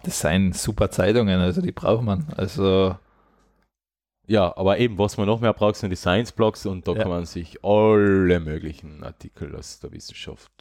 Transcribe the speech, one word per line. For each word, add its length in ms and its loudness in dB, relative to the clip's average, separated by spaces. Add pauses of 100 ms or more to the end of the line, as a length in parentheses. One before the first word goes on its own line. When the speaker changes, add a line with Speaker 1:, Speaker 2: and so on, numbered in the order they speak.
Speaker 1:
das 180 -8
sind 360 2
super 340 -2
Zeitungen, 500 2
also 220 0
die 80 -2
braucht 320 0
man, 240 -2 (100)
also 600 0 (1300)
Speaker 2:
Ja, 300 2
aber 220 2
eben, 200 0
was 180 0
man 100 0
noch 140 0
mehr 120 2
braucht, 240 0
sind 140 -6
die 60 -4
Science-Blogs 720 0
und 220 -6
da 40 -2
Speaker 1:
Ja. 100 -2
Speaker 2:
kann 80 -2
man 160 -4
sich 380 -14
alle 760 4
möglichen 640 -10
Artikel 500 -16
aus 240 -16
der 140 -16
Wissenschaft 580 -18 (100)